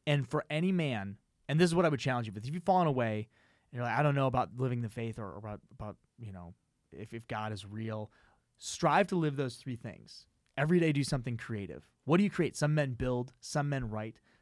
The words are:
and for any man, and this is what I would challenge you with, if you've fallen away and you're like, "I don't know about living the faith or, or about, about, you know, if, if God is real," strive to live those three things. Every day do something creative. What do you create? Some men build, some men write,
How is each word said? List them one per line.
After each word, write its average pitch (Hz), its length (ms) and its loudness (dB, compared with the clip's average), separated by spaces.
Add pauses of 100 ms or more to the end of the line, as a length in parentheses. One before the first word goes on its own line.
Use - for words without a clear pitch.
and 143 220 2
for 151 220 -2
any 160 200 0
man, 127 460 0 (320)
and 143 100 2
this 180 100 8
is 165 60 0
what 175 100 6
I 160 40 4
would 143 100 2
challenge 120 300 0
you 101 40 -8
with, 107 140 -10
if 143 80 -6
you've 180 80 -8
fallen 185 240 4
away 120 300 2 (560)
and 120 60 -8
you're 120 40 -4
like, 120 160 0
"I 143 60 4
don't 143 100 4
know 135 140 2
about 123 280 0
living 123 260 -2
the 113 60 -4
faith 113 300 -6
or, 98 140 -8
or 82 60 -12
about, 104 220 -10 (120)
about, 107 240 -12 (220)
you 110 140 -12
know, 92 220 -14 (380)
if, 107 200 -14
if 113 140 -12
God 107 260 -6
is 98 140 -8
real," 110 440 -8 (480)
strive 170 500 2
to 185 80 -2
live 151 200 0
those 135 200 -4
three 123 200 -8
things. - 500 -16 (300)
Every 156 220 4
day 160 140 4
do 139 100 2
something 123 340 -2
creative. 98 520 -8 (160)
What 160 140 4
do 208 40 6
you 202 80 2
create? - 260 0
Some 147 180 2
men 143 180 2
build, 127 480 -2
some 143 280 -2
men 131 220 -2
write, 107 260 -8 (260)